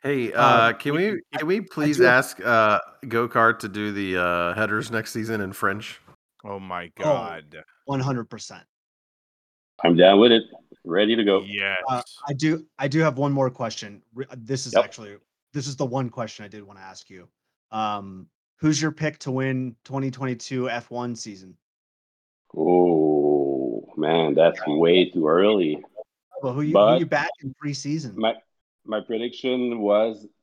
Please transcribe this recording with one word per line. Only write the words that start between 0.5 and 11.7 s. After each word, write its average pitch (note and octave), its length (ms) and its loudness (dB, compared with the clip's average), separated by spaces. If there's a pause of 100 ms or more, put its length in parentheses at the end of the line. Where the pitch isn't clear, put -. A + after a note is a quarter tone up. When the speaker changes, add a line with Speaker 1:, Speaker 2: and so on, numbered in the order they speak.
Speaker 1:
can - 200 -6
Speaker 3:
we D#3 40 0
Speaker 1:
we, F3+ 100 0
Speaker 3:
can G3+ 80 -4
keep - 220 -10
Speaker 1:
can D#3 100 -4
we F#3 120 2
Speaker 2:
I F#3+ 100 -10
Speaker 1:
please D3 260 0
Speaker 2:
do A#2+ 60 4
have B2 100 6
Speaker 1:
ask, B2+ 320 2
uh, A2 340 4 (300)
Go-Kart A#2 520 2
to A2 100 -8
do G#2 200 -4
the, G2 320 -4
uh, F2 320 0
headers G#2+ 360 -4
next A2 220 -6
season A2+ 280 -6
in F#2+ 140 -6
French? G#2 440 -6 (460)
Speaker 3:
Oh G2+ 160 -12
my F2+ 260 -10 (140)
Speaker 2:
Oh, - 20 -8
Speaker 3:
God. D#2+ 640 -4 (220)
Speaker 2:
one C3+ 140 -4
hundred B2+ 300 -4
percent. G2+ 340 -18 (1160)
Speaker 4:
I'm E2+ 140 4
down F#2+ 240 8
with A#2 120 8
it. A2+ 100 4 (420)
Ready G#2 320 2
to A2+ 80 0
go. G2+ 220 2
Speaker 3:
Yes. G2 320 -2 (100)